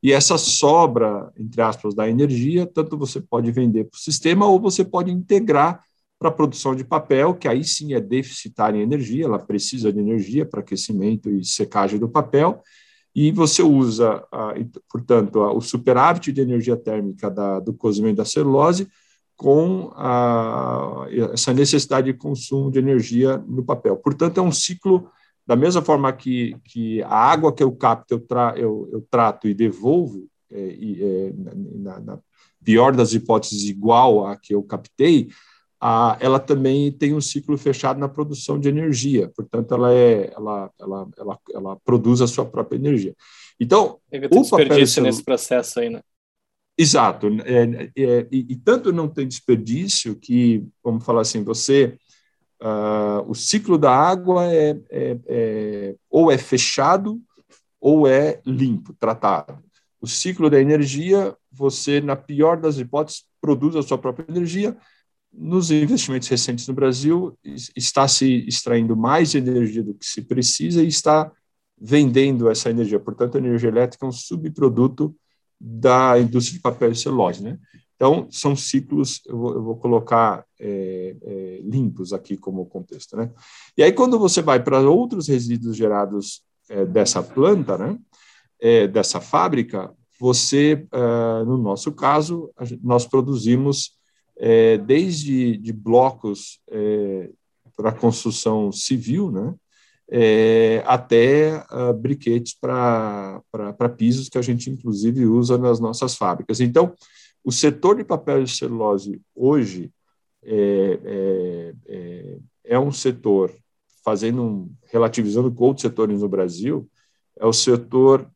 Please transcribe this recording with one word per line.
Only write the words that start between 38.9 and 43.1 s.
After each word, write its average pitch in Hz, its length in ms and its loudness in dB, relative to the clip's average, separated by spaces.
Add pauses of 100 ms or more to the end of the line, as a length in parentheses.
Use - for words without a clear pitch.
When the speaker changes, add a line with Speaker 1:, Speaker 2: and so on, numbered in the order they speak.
Speaker 1:
Portanto, 113 380 -6
ela 123 180 2
é, 117 420 4
ela, 101 360 -10 (100)
ela, 98 280 -10 (100)
ela, 101 200 -12 (140)
ela 95 320 -10
produz 120 380 2
a 117 40 4
sua 117 200 -4
própria 117 320 -6
energia. 127 360 -2 (460)